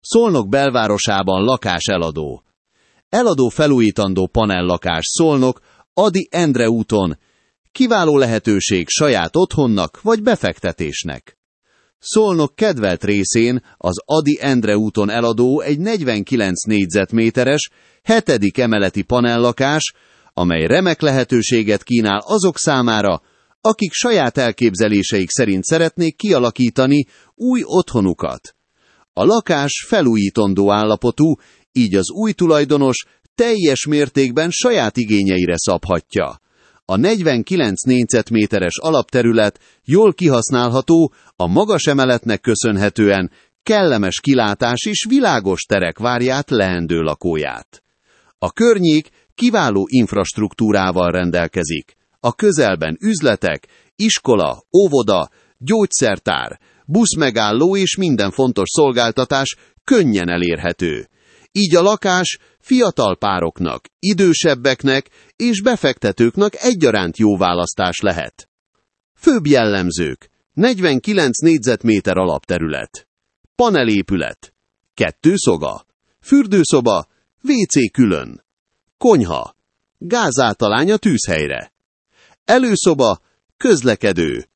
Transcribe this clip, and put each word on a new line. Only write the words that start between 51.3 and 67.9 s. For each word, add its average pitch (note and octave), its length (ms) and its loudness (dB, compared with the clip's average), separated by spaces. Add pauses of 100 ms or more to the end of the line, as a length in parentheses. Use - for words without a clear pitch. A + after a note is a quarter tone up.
A A#2+ 120 -2
közelben G2 680 0
üzletek, B2+ 680 -2 (280)
iskola, G#2+ 680 0 (140)
óvoda, A#2 520 2 (280)
gyógyszertár, A2 1000 -2 (260)
buszmegálló C#3 920 0
és F#3+ 200 -2
minden B2 340 0
fontos A#2+ 400 -2
szolgáltatás C3 840 0 (280)
könnyen A#2 440 2
elérhető. E2+ 800 -4 (440)
Így F#3 220 0
a E3+ 80 4
lakás F#3 560 0 (220)
fiatal E3+ 560 0
pároknak, E2+ 720 -4 (100)
idősebbeknek C#3 1120 0 (260)
és A3 260 -2
befektetőknek D#3+ 1000 0
egyaránt A#2 540 0
jó G#2 200 4
választás F2+ 640 -2